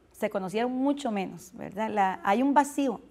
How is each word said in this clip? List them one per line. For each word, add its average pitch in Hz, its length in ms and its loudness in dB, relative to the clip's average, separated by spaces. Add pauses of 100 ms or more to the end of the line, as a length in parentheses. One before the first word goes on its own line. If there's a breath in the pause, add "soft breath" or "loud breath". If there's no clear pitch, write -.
(140)
se 208 160 -4
conocieron 208 420 -2
mucho 269 400 0
menos, 185 440 -6
¿verdad? 214 340 -6
La, 190 340 0
hay 208 180 4
un 277 120 2
vacío 277 580 2